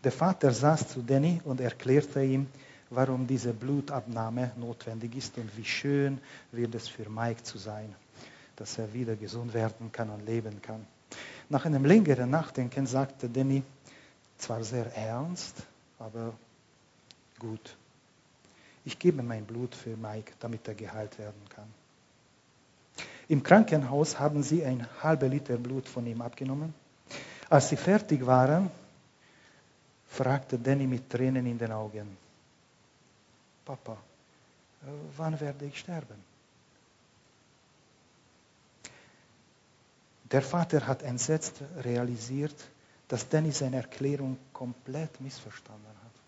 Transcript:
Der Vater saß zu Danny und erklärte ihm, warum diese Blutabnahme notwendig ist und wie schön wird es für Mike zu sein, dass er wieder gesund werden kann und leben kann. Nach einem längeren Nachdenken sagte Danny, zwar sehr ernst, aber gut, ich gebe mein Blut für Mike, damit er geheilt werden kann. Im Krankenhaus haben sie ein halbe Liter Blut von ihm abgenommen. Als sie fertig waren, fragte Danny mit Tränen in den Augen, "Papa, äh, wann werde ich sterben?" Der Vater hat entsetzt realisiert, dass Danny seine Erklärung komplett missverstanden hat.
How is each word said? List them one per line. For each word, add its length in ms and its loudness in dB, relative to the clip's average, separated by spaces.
Der 80 4
Vater 400 4
saß 360 4
zu 140 -6
Danny 420 4
und 160 -2
erklärte 640 2
ihm, 240 2
warum 360 0
diese 260 0
Blutabnahme 1040 -2
notwendig 600 -8
ist 220 -10
und 180 -10
wie 80 -10
schön 560 0
wird 220 -2
es 140 -8
für 200 -12
Mike 340 -4
zu 160 -12
sein, 340 -10
dass 240 -10
er 140 -6
wieder 240 -2
gesund 380 -8
werden 360 0
kann 200 -4
und 160 -10
leben 360 -4
kann. 240 -12
Nach 160 0
einem 200 4
längeren 460 8
Nachdenken 560 0
sagte 420 -2
Danny, 340 2
zwar 260 -6
sehr 320 -4
ernst, 580 -6
aber 340 -8
gut, 380 -10
ich 140 -10
gebe 240 4
mein 220 -4
Blut 300 -8
für 220 -10
Mike, 440 -10
damit 280 -8
er 60 -8
geheilt 440 -10
werden 300 -12
kann. 180 -20
Im 140 4
Krankenhaus 760 6
haben 240 2
sie 220 2
ein 220 -2
halbe 260 4
Liter 280 0
Blut 320 -4
von 180 -6
ihm 140 -4
abgenommen. 540 -6
Als 200 8
sie 80 2
fertig 500 4
waren, 440 6
fragte 500 0
Danny 280 2
mit 220 -2
Tränen 380 2
in 120 -2
den 140 -2
Augen, 440 -8
"Papa, 280 -12
äh, 920 -20
wann 240 -4
werde 260 -6
ich 120 -10
sterben?" 540 -12
Der 100 6
Vater 440 2
hat 160 -2
entsetzt 600 -2
realisiert, 720 -2
dass 200 -4
Danny 240 4
seine 240 -2
Erklärung 600 -2
komplett 680 -8
missverstanden 640 -16
hat. 260 -20